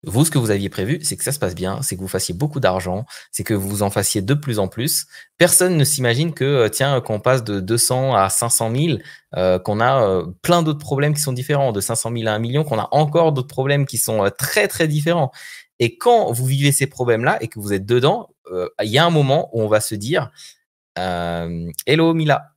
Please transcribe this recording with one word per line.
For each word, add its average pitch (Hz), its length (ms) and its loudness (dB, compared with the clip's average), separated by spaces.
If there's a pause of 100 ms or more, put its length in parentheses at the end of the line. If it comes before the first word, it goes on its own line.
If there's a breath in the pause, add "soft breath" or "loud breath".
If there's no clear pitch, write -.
Vous, 113 200 2
ce 165 80 0
que 147 60 2
vous 113 120 2
aviez 98 200 0
prévu, 151 340 -4
c'est - 140 -6
que - 80 -6
ça 131 80 -2
se - 60 -8
passe 87 160 -4
bien, 92 260 -4
c'est 101 160 -6
que 92 40 -10
vous 95 60 -8
fassiez 92 260 -6
beaucoup 139 280 -4
d'argent, 92 440 0 (280 loud breath)
c'est 104 100 -6
que 113 100 -2
vous 101 300 -2
en 98 60 0
fassiez 101 320 -2
de 101 120 0
plus 139 240 -2
en 95 120 0
plus. - 380 -4 (300 loud breath)
Personne 175 380 4
ne 147 80 4
s'imagine 135 500 0
que, 131 120 -4
euh, 131 240 2
tiens, 135 320 0
qu'on 107 180 -4
passe 127 240 2
de 104 160 -4
deux 101 180 0
cents 127 380 0
à 95 140 4
cinq - 180 -2
cent 113 220 0
mille, 135 340 0 (320 loud breath)
euh, 90 240 2
qu'on 104 220 -2
a, 131 200 4
euh, 95 240 2 (160)
plein 170 220 2
d'autres 151 160 0
problèmes 147 340 -2
qui 147 60 -4
sont 131 140 -4
différents, 131 400 0
de 101 80 -2
cinq 113 140 -4
cent 113 160 -4
mille 113 180 -4
à 107 40 0
un 107 60 -2
million, 123 240 0
qu'on 113 160 -2
a - 120 -4
encore 156 420 4
d'autres 127 160 -4
problèmes 139 360 0
qui 120 120 -8
sont, 110 260 0
euh, 101 60 4
très, - 400 -2
très 165 180 0
différents. 151 460 0 (460 loud breath)
Et - 180 0
quand 233 340 4
vous 120 140 -2
vivez 139 260 2
ces 139 160 0
problèmes-là 120 560 0
et 110 60 -6
que 113 100 -14
vous 101 140 -2
êtes 95 120 -2
dedans, 135 440 2 (240)
euh, 90 160 -4 (120)
il 107 80 -2
y 120 100 4
a 165 60 6
un 170 40 4
moment 147 420 2
où 113 100 -2
on 107 60 0
va 107 140 4
se - 140 -6
dire, 120 360 -4 (680 loud breath)
euh, « 85 720 -4 (160)
Hello, 165 280 4
Mila. » 156 440 0